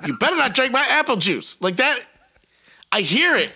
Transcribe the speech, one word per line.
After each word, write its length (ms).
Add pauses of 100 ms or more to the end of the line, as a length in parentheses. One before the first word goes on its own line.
You 120
better 180
not 180
drink 180
my 180
apple 260
juice. 460
Like 160
that, 220 (920)
I 100
hear 340
it. 200